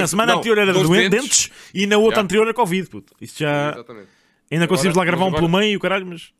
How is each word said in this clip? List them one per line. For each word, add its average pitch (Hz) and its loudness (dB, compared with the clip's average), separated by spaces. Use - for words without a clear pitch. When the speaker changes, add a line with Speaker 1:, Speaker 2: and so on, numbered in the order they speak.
Speaker 1:
teve, 175 0
Speaker 2:
semana 220 0
Speaker 1:
não, 170 0
Speaker 2:
anterior 220 0
era 196 2
Speaker 1:
dores 185 2
Speaker 2:
doen-, 170 4
Speaker 1:
dentes. 208 0
Speaker 2:
dentes - -2
e 196 -2
na 208 2
outra 220 4
Speaker 1:
Yeah. 214 2
Speaker 2:
anterior 202 2
era 220 -2
covid, 190 -2
puto. - -18
Isso - -14
já 147 -2
Speaker 1:
Exatamente. 117 -18
Speaker 2:
ainda 165 0
Speaker 1:
Agora, - 2
Speaker 2:
conseguimos 170 0
lá 185 2
gravar 170 0
Speaker 1:
mas 185 -2
Speaker 2:
um - -2
pelo 170 2
Speaker 1:
agora 180 2
Speaker 2:
meio, 208 0
caralho, 190 -4
mas... 175 -16